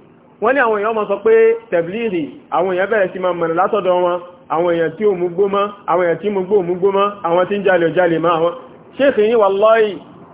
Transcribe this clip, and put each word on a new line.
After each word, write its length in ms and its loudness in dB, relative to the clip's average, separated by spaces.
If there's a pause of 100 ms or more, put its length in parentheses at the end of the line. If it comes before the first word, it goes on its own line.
(420)
wọ́n 120 0
ní 60 0
àwọn 180 0
èèyàn 160 -2
máa 140 -2
sọ 80 -2
pé 180 2 (320)
Tablighi, 560 -4 (240)
àwọn 260 -2
èèyàn 180 -2
bẹ̀rẹ̀ 200 0
sí 80 -14
máa 140 -2
mọ̀nà 220 -2
látọ̀dọ̀ 460 0
wọn, 160 0 (300)
àwọn 240 -2
èèyàn 220 0
tí 120 -6
ò 100 2
mú 140 -4
gbó 180 0
mọ́, 180 0 (180)
àwọn 220 0
èèyàn 160 0
tí 100 -4
mú 120 -2
gbó, 200 0
mú 120 -4
gbó 160 0
mọ́, 160 0 (140)
àwọn 260 0
tí 100 -4
ń 80 -6
jalè, 300 2
jalè 240 2
mọ́ 140 2
àwọn. 200 0 (400)
Sheikh 260 0
yìí, 180 2
wallahi, 600 2 (360)